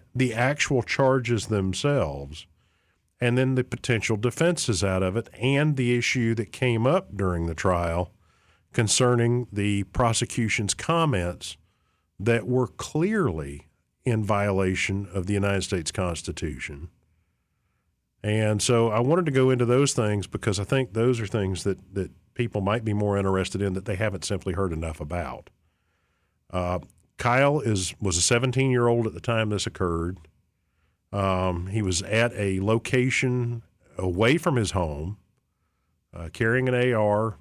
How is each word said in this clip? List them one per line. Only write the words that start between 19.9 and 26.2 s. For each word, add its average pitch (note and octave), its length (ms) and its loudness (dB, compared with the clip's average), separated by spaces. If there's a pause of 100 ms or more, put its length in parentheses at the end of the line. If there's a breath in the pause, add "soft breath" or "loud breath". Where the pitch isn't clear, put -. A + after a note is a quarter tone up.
things G#2 340 0
because G#2 320 -2
I G2+ 40 -2
think C3 300 -2
those A#2 280 2
are G#2+ 60 -6
things F#2+ 360 -2
that, - 300 -4
that F#2+ 180 -6 (220)
people A2+ 280 -4
might G#2+ 220 -2
be A2 100 -2
more G#2 240 0
interested F#2+ 440 0
in G2 120 -2
that F#2+ 120 -6
they G#2 100 -4
haven't G2 300 -4
simply F#2+ 280 -4
heard F#2 200 -2
enough D#2+ 260 -6
about. D2+ 500 -8 (1040)